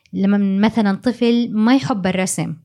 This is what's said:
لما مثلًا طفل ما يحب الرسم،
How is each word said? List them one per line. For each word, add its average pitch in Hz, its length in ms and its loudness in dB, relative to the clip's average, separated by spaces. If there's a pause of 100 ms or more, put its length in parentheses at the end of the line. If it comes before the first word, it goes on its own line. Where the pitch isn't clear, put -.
(120)
لما 196 560 2
مثلًا 208 280 0
طفل 240 560 0
ما 220 220 2
يحب 226 320 -2
الرسم، 185 580 -4